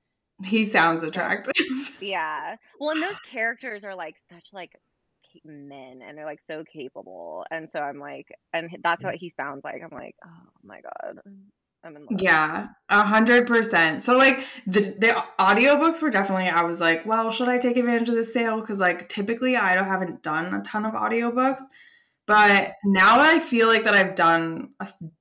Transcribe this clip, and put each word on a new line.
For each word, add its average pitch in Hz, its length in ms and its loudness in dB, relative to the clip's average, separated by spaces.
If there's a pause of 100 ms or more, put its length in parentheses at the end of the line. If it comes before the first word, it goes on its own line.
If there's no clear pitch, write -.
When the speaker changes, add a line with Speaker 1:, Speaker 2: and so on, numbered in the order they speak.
(440)
Speaker 1:
He 214 220 0
sounds 165 360 2
Speaker 2:
So, 156 60 -6
Speaker 1:
attractive. 185 460 -4
<laughs> 269 460 -6
Speaker 2:
yeah. 165 560 -8 (240)
Well, 294 100 -4
and 311 120 -4
those 392 180 -8
characters 226 640 -8
are, 196 100 -12
like, 165 220 -12 (140)
such, 170 220 -20
like, 185 280 -18 (440)
ca-, - 200 -20
men, 139 580 -20
and 147 160 -20
they're, 151 80 -14
like, 151 200 -14
so 156 180 -12
capable, 92 840 -16
and 160 200 -12
so 160 100 -8
I'm 143 180 -10
like, 143 300 -16 (240)
and 165 200 -8
h-, 185 100 -18
that's 226 200 -2
what 190 140 -6
he 170 220 -16
sounds 139 260 -10
like. 139 180 -12
I'm 160 140 -18
like, - 280 -16
"Oh 170 240 -20 (140)
my - 200 -20
God, - 380 -16 (640)
I'm 160 120 -20
in 147 100 -20
love." 190 140 -6
Speaker 1:
Yeah, 165 480 0 (200)
a 202 140 4
hundred 226 460 4
percent. 196 540 2
So, 247 140 4
like, 262 280 4 (220)
the, 190 140 2
the 196 280 0 (320)
audiobooks 277 640 4
were 311 80 0
definitely, 190 380 0
I 170 140 2
was 170 180 -2
like, 165 260 0
"Well, 226 260 0
should 247 160 -2
I 247 100 2
take 247 180 0
advantage 240 340 2
of 233 40 0
this 226 180 -2
sale?" 226 300 -2
'Cause, 208 180 -8
like, 175 280 0
typically 233 480 -2
I 190 180 2
don't, 190 120 0
haven't 185 360 -4
done 165 320 -4
a 202 80 -6
ton 214 240 -6
of 220 80 -6
audiobooks, 233 680 -2 (640)
but 214 120 6 (300)
Speaker 3:
Mm-hmm. - 240 -2
Speaker 1:
now 202 280 6
I 320 200 6
feel 226 280 2
like 220 160 4
that 214 100 2
I've 190 220 4
done 165 640 0
a 190 40 -8
s-, - 180 -10 (180)